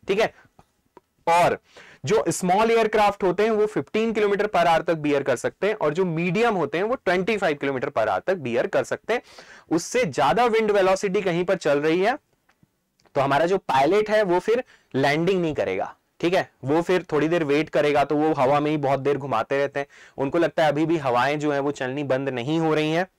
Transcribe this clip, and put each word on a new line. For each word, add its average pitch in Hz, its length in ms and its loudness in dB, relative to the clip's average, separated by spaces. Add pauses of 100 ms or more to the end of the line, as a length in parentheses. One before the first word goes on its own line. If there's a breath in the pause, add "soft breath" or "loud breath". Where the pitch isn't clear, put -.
ठीक 202 120 0
है। 208 140 0 (920 soft breath)
और 165 300 4 (480 loud breath)
जो 196 240 2
स्मॉल 190 420 0
एयरक्राफ्ट 214 520 2
होते 185 200 0
हैं, 226 80 2
वो 214 140 2
फ़िफ़्टीन 214 480 -2
किलोमीटर 208 340 0
per 175 160 2
hour 165 240 2
तक 170 100 0
बियर 143 260 0
कर 127 120 0
सकते 127 320 -4
हैं, 214 80 -2
और 151 180 -2
जो 190 120 0
मीडियम 180 500 0
होते 156 220 -2
हैं, 190 80 -2
वो 233 100 -2
ट्वेंटी 190 420 -2
फ़ाइव 165 200 -2
किलोमीटर 139 320 -4
per 110 160 0
hour 95 220 -2
तक 190 120 0
बियर 127 280 -2
कर 139 160 -2
सकते - 300 -6
हैं। 247 80 -4 (500 loud breath)
उससे 202 340 -2
ज्यादा 151 420 2
विंड 220 240 0
वेलोसिटी 190 500 2
कहीं 180 240 -2
पर 196 120 0
चल 147 220 0
रही 160 220 0
है, 240 160 0 (1000)
तो 139 60 2
हमारा 139 240 2
जो 190 120 0
पायलट 180 520 2
है, 214 140 4
वो 180 160 2
फिर 233 240 0 (300 soft breath)
लैंडिंग 156 480 0
नहीं 160 120 -2
करेगा, 98 400 -4 (260)
ठीक 175 140 0
है, 160 160 0 (140)
वो 151 180 0
फिर 180 300 0
थोड़ी 147 160 0
देर 170 160 0
वेट 147 260 0
करेगा, 147 340 2
तो 147 120 -2
वो 156 180 2
हवा 139 260 2
में 147 120 -2
ही 156 60 -2
बहुत 139 220 0
देर 139 180 0
घुमाते 131 400 -2
रहते 143 220 -2
हैं, 139 80 -6 (300 loud breath)
उनको 139 200 -2
लगता - 260 0
है 151 60 4
अभी 147 160 0
भी 160 120 0
हवाएं 135 420 0
जो 147 120 -2
है, 143 80 0
वो 143 120 -2
चलनी 139 320 -6
बंद 135 260 -2
नहीं 135 300 -2
हो 160 140 0
रही 156 180 0
हैं 170 140 0 (140)